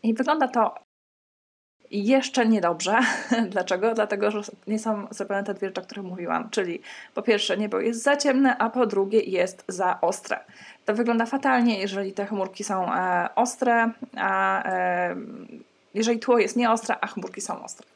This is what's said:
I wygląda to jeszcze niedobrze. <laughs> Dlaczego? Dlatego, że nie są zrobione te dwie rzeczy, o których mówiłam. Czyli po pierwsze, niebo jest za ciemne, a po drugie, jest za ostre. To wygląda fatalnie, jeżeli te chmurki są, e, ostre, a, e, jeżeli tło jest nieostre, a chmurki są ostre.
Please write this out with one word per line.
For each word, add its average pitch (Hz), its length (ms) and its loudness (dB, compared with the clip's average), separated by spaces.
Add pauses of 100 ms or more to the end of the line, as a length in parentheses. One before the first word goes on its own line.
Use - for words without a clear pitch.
I 220 100 2
wygląda 262 340 2
to 233 280 0 (1160)
jeszcze 240 540 2
niedobrze. 208 540 2 (260)
<laughs> 226 260 0
Dlaczego? 196 420 0
Dlatego, 208 380 0
że 208 100 -4 (260)
nie 214 120 -2
są 214 320 -4
zrobione 196 320 -4
te 202 100 -6
dwie 196 140 -6
rzeczy, 190 140 -8
o - 20 -18
których 196 220 -12
mówiłam. 175 440 -4
Czyli 175 320 -2 (320)
po 214 80 -4
pierwsze, 208 360 2
niebo 208 220 -2
jest 226 240 -2
za 285 140 4
ciemne, 277 400 4
a 220 120 0
po 247 160 2
drugie, 202 340 2
jest 180 480 0
za 185 340 0
ostre. - 380 -2 (460)
To 214 80 0
wygląda 233 320 2
fatalnie, 247 540 2
jeżeli 196 340 -4
te 202 120 -4
chmurki 196 380 -4
są, 190 300 -2
e, 180 420 0
ostre, 233 560 2 (260)
a, 190 460 0
e, 180 520 -2 (760)
jeżeli 226 260 0
tło 240 180 4
jest 214 180 2
nieostre, 233 460 2
a - 60 -2
chmurki - 340 -10
są - 220 -8
ostre. - 320 -18